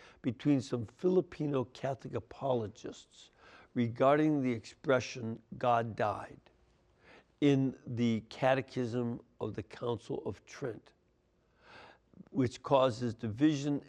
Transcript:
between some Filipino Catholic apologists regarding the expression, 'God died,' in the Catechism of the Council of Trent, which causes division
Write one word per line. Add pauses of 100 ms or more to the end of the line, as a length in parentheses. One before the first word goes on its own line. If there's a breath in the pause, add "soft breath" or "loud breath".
(220 loud breath)
between
some
Filipino (100)
Catholic
apologists (420 loud breath)
regarding
the
expression, (160)
'God
died,' (1040 soft breath)
in (120)
the
Catechism (200)
of
the
Council
of
Trent, (1400 loud breath)
which
causes
division